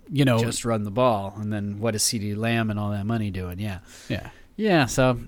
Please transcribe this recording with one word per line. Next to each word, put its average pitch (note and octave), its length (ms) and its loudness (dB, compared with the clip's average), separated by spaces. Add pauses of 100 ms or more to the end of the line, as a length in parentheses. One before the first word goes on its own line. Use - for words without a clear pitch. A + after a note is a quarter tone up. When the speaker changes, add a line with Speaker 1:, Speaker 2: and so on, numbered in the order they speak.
(120)
Speaker 1:
you C#3 140 4
know. B2 140 4
Speaker 2:
Just A#2 260 -2
run A2+ 180 0
the G#2 80 -4
ball, G#2 460 2
and G#2+ 160 -4
then G2+ 260 -4
what A2 160 0
is G#2 80 -2
CeeDee G#2 320 -2
Lamb A2+ 340 0
and G#2 80 -2
all G#2 140 -2
that G2+ 140 -4
money A2 260 0
doing? F2+ 280 -6
Yeah. G2+ 200 -6 (300)
Speaker 1:
Yeah. - 200 -6 (280)
Speaker 2:
Yeah, F#3 300 4
so, B2+ 400 4